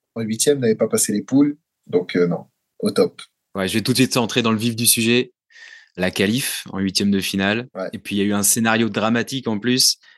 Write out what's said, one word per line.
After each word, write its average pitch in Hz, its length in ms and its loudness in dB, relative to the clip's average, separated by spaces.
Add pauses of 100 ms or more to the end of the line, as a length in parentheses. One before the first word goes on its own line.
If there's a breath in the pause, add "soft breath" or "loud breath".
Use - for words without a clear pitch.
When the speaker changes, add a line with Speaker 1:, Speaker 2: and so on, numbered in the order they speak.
(140)
Speaker 1:
en 117 80 -6
huitième, 113 380 0
n'avait 110 160 2
pas 113 120 0
passé 110 240 0
les 104 100 0
poules. 143 360 2 (300)
Donc, 90 260 -2
euh, 87 140 2
non, 82 180 -4 (320)
au - 140 -2
top. - 280 0 (360)
Speaker 2:
Ouais, 95 100 -2
je 92 80 -2
vais 110 80 0
tout 123 100 0
de 117 60 0
suite 127 180 2
entrer 120 240 0
dans 113 120 2
le 110 60 0
vif 117 180 -2
du 117 100 -4
sujet. 120 460 2 (640 loud breath)
La 90 140 -2
qualif 104 640 -2
en 92 80 -6
huitième 98 320 0
de 98 80 2
finale. 101 520 -2
Speaker 1:
Ouais. 92 200 -8
Speaker 2:
Et 95 80 -12
puis, - 160 -8
il - 20 -2
y 98 40 2
a - 20 2
eu 101 80 0
un 101 100 0
scénario 113 460 2
dramatique 113 580 -2
en 107 140 -4
plus. 123 380 2 (200 soft breath)